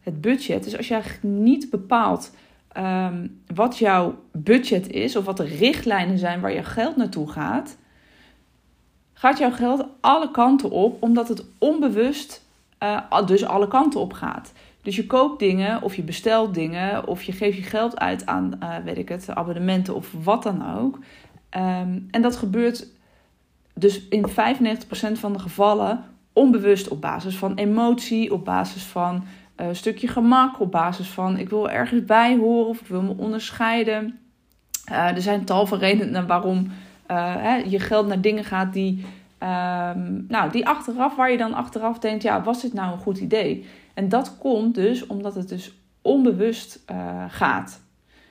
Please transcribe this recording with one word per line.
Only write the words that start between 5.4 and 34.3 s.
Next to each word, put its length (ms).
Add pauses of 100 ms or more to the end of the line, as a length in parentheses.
richtlijnen 720
zijn 240
waar 120
je 100
geld 320
naartoe 360
gaat, 460 (1400)
gaat 240
jouw 140
geld 340 (160)
alle 300
kanten 380
op, 340
omdat 240
het 180 (120)
onbewust, 880 (320)
eh, 220 (140)
a-, 80
dus 240
alle 220
kanten 320
op 140
gaat. 400 (280)
Dus 140
je 120
koopt 320
dingen 420
of 140
je 80
bestelt 500
dingen 540
of 160
je 80
geeft 260
je 60
geld 360
uit 260
aan, 340
eh, 240
weet 140
ik 120
het, 200
abonnementen 680
of 180 (100)
wat 200
dan 340
ook. 220 (500)
Ehm, 500 (120)
en 100
dat 140
gebeurt 520 (840)
dus 340
in 200
vijfennegentig 600
procent 320
van 140
de 60
gevallen 640 (300)
onbewust 540
op 140
basis 340
van 200
emotie, 800
op 120
basis 380
van, 400 (360)
eh, 80
een 80
stukje 320
gemak, 520
op 120
basis 380
van 280
ik 120
wil 200
ergens 360
bij 320
horen 300
of 140
ik 60
wil 140
me 160
onderscheiden. 1040 (640)